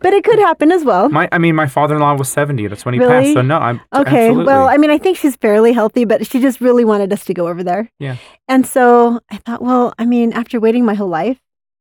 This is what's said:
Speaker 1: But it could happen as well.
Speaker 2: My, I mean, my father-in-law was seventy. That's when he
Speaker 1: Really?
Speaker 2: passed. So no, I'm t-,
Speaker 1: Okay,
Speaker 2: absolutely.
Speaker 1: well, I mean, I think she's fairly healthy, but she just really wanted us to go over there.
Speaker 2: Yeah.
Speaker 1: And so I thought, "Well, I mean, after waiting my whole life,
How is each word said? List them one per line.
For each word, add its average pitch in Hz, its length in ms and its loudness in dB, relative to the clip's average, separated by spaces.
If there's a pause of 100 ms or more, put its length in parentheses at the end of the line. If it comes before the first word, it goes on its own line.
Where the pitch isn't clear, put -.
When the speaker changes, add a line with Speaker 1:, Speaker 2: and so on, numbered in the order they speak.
Speaker 1:
But 370 120 2
it 403 100 0
could 427 160 2
happen 320 320 2
as 349 120 0
well. 214 240 2
Speaker 2:
My, 302 220 0
I 180 80 -2
mean, 165 160 2
my 156 140 0
father-in-law 147 480 0
was 135 120 -4
seventy. 143 380 -4
That's 101 180 -10
when 123 100 -4
he - 60 -2
Speaker 1:
Really? 247 120 4
Speaker 2:
passed. 269 220 2
So 127 80 2
no, 139 160 0
I'm 120 200 -4
t-, - 60 -18 (100)
Speaker 1:
Okay, 240 320 2
Speaker 2:
absolutely. 233 200 2
Speaker 1:
well, 269 200 2
I 269 120 2
mean, 302 120 2
I 302 80 2
think 370 180 -2
she's 277 200 -2
fairly 226 360 2
healthy, 233 320 0
but 214 220 -2
she 254 140 -4
just 254 200 -2
really 240 240 2
wanted 202 280 0
us - 140 -8
to 190 80 -6
go 175 120 -4
over 175 160 -8
there. 185 260 -6 (120)
Speaker 2:
Yeah. 135 160 -10 (320)
Speaker 1:
And 262 180 2
so 240 540 2 (100)
I 202 60 -14
thought, - 260 -12
"Well, 247 380 -2
I 233 60 -2
mean, 240 260 0
after 240 260 -6
waiting 226 260 2
my 208 100 0
whole 202 140 -4
life, 175 300 -4 (420)